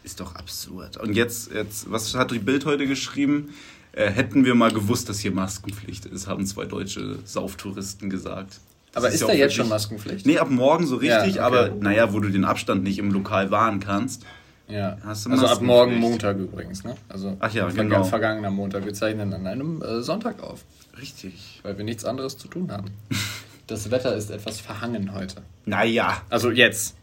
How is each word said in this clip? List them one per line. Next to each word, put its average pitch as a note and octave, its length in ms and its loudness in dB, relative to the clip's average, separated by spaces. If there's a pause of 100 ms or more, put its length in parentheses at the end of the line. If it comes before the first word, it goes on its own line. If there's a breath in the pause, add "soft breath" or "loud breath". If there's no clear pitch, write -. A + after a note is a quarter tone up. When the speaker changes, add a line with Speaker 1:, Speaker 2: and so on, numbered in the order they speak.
Speaker 1:
ist - 160 -16
doch F2 160 -10
absurd. - 600 -14
Und G#2+ 160 -4
jetzt, - 400 0
jetzt, G#2 360 -6
was G#2+ 260 -4
hat B2+ 160 2
die A#2 80 -2
Bild C3+ 260 0
heute C#3+ 220 0
geschrieben? C#3+ 680 0 (400 loud breath)
Äh, G#2 180 2
„Hätten A2+ 320 4
wir B2 100 6
mal A#2 180 6
gewusst, G#2+ 360 0
dass G2 120 -6
hier G2+ 120 -2
Maskenpflicht F#2+ 760 -6
ist“, F#2+ 220 -10
haben G2 180 -4
zwei G2+ 200 -6
deutsche G#2 580 -8
Sauftouristen G2 880 -8
gesagt. F#2+ 500 -8 (320)
Das A#2+ 120 -2
Speaker 2:
Aber B2 100 4
ist - 80 0
Speaker 1:
ja A2+ 60 2
Speaker 2:
da - 60 6
Speaker 1:
auch - 40 6
Speaker 2:
jetzt - 60 6
Speaker 1:
wirklich C#3 120 4
Speaker 2:
schon A#2 140 2
Maskenpflicht? - 560 -4
Speaker 1:
Nee, D#3 140 6
ab C#3+ 100 2
morgen C#3 360 4
so B2 160 -2
Speaker 2:
Ja, A#2+ 200 6
Speaker 1:
richtig, G2 140 2
Speaker 2:
okay. - 100 0
Speaker 1:
aber A#2+ 240 6 (100)
naja, G#2 340 4
wo G#2 60 0
du G2+ 100 2
den F#2+ 140 2
Abstand G2+ 400 0
nicht G2 160 0
im G2+ 120 0
Lokal G2 380 2
wahren G#2+ 300 2
kannst, G2+ 460 -4 (420 loud breath)
Speaker 2:
Ja. G2+ 380 -4
Speaker 1:
hast G#2+ 200 -8
du B2 40 -4
Speaker 2:
Also C3 160 4
ab A#2+ 160 4
Speaker 1:
Maskenpflicht. A#2+ 60 2
Speaker 2:
morgen B2 320 8
Montag G#2+ 380 2
übrigens, F#2 460 -8
ne? A#2 120 -10 (120)
Also G2 320 -8
Speaker 1:
Ach G#2+ 140 0
ja, G2 160 0
Speaker 2:
verga-, G#2 140 0
Speaker 1:
genau. G2+ 200 4
Speaker 2:
vergangener G#2+ 480 0
Montag. G2 340 -4
Wir G2+ 80 -6
zeichnen G#2+ 400 -2
an F#2 140 -6
einem, C#3+ 340 -6
äh, A#2 200 -4
Sonntag F3+ 420 -4
auf. - 220 -16 (340)
Speaker 1:
Richtig. - 640 -16
Speaker 2:
Weil G2 140 -8
wir G#2 80 -8
nichts A2 200 -6
anderes C3 320 -6
zu - 120 -20
tun F3 220 -6
haben. G#2 200 -8 (180)
Speaker 1:
<laughs> C3 80 -2 (500 loud breath)
Speaker 2:
Das G#2+ 240 -6
Wetter B2+ 240 0
ist G#2 160 -6
etwas G#2 300 -10
verhangen G#2+ 520 -6
heute. G2 280 -10 (240)
Speaker 1:
Na G#2 180 2
ja. A2 460 2
Speaker 2:
Also A#2 220 2
jetzt. A2+ 520 4